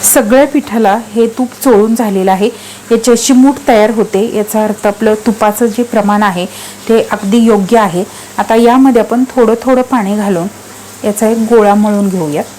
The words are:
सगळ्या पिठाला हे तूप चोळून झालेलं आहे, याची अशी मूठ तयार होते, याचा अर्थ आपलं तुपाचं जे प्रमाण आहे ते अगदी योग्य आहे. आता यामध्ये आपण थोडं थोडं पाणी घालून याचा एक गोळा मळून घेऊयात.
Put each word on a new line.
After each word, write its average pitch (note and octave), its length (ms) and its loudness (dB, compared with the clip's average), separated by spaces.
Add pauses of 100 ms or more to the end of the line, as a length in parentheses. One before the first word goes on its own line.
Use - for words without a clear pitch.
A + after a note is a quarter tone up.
सगळ्या B3+ 420 2
पिठाला A3 520 0 (140)
हे A3+ 140 0
तूप A#3 220 -4 (160)
चोळून A3 300 4
झालेलं F#3+ 380 0
आहे, G3 180 0 (400)
याची A3+ 200 0
अशी A#3+ 220 2
मूठ C4 220 4 (140)
तयार G#3+ 220 4
होते, G#3+ 460 -2
याचा G#3 280 -2
अर्थ G#3 220 -4
आपलं G#3+ 280 0
तुपाचं G#3+ 520 -2
जे A#3 160 -2
प्रमाण G#3 400 0
आहे F#3 240 -2 (420)
ते A3+ 220 2
अगदी G3+ 280 -2
योग्य A3+ 400 2
आहे. F#3 260 0 (340)
आता G#3 160 -2
यामध्ये A#3+ 480 4
आपण A#3 280 0
थोडं A#3 320 2
थोडं B3+ 200 0
पाणी A3 340 -2
घालून G3 300 -2 (580)
याचा G#3+ 240 -2
एक A3+ 80 0
गोळा A3 380 2
मळून G#3 340 0
घेऊयात. F3 360 -4 (140)